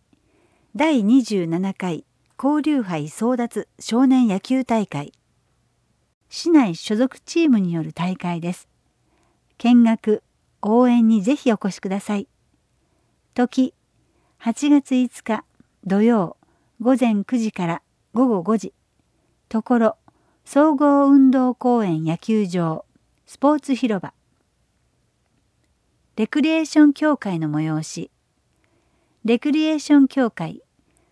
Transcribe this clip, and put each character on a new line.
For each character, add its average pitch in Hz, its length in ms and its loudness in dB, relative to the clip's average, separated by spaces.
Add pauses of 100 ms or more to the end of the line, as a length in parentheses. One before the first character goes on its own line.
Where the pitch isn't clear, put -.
(760)
第 277 280 0
二 240 200 4
十 190 240 -4
七 185 260 -4
回 175 320 -8 (320)
交 294 240 -2
流 294 200 -2
杯 170 240 -6
争 226 320 -4
奪 233 300 -8 (120)
少 240 280 0
年 254 200 4
野 190 120 -2
球 262 240 -4
大 226 240 -2
会。 143 260 -12 (1160)
市 - 200 -8
内 254 260 4
所 - 200 -6
属 254 260 -4
チ 339 240 -2
ー 302 40 2
ム 233 100 4
に 180 140 -2
よ 160 100 -4
る 156 100 -10
大 180 240 -6
会 175 240 -6
で 170 120 -6
す。 - 140 -16 (920)
見 240 240 6
学、 226 400 0 (400)
応 233 240 2
援 240 200 4
に 220 140 2
ぜ 240 140 0
ひ 254 160 0
お 214 40 2
越 196 160 -6
し - 80 -16
く 202 100 -10
だ 190 100 -4
さ 208 180 -6
い。 202 100 -10 (1080)
時、 254 400 0 (640)
八 285 320 -4
月 277 260 2
五 254 280 -2
日 220 220 -6 (400)
土 196 160 0
曜、 220 360 2 (440)
午 247 180 2
前 220 240 0
九 - 140 -4
時 220 140 -4
か 180 160 -6
ら 170 140 -6 (320)
午 254 140 0
後 202 140 0
五 214 160 0
時。 - 160 -10 (720)
と 220 140 -4
こ 247 160 0
ろ、 226 200 0 (460)
総 294 320 2
合 285 320 4
運 277 220 8
動 254 240 2
公 240 300 0
園 160 200 -2
野 160 140 -2
球 214 300 -2
場、 170 380 -4 (420)
ス - 100 -20
ポ 285 160 2
ー 294 60 -2
ツ 277 160 -4
広 214 260 -4
場。 - 120 -16 (2000)
レ 220 120 -2
ク 302 140 -4
リ 311 80 0
エ 320 120 0
ー 311 40 -4
シ - 140 0
ョ 202 60 8
ン 285 80 4
協 302 240 -2
会 180 220 -6
の 156 100 -4
催 156 340 -4
し。 - 260 -14 (1120)
レ 233 140 0
ク 294 140 -4
リ 311 140 0
エ 311 100 -2
ー 294 40 -4
シ - 140 0
ョ 285 60 8
ン 269 80 6
協 247 240 -2
会、 - 320 -12 (480)